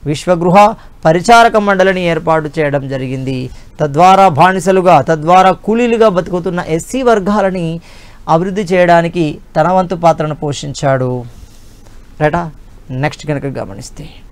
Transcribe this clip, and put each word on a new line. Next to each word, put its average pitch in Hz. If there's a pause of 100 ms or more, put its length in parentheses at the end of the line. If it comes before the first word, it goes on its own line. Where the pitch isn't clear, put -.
విశ్వగృహ 180 (300)
పరిచారక 226
మండలిని 190 (100)
ఏర్పాటు 160
చేయడం 143
జరిగింది. 131 (300)
తద్వారా 185
బానిసలుగా, 180
తద్వారా 170
కూలీలుగా 226
బతుకుతున్న 175
ఎస్సీ 165
వర్గాలని 190 (480)
అభివృద్ధి 180
చేయడానికి 170 (180)
తన 160
వంతు 185
పాత్రను 160
పోషించాడు. 135 (960)
రైటా? 156 (400)
నెక్స్ట్ 143
కనుక 143
గమనిస్తే 123 (240)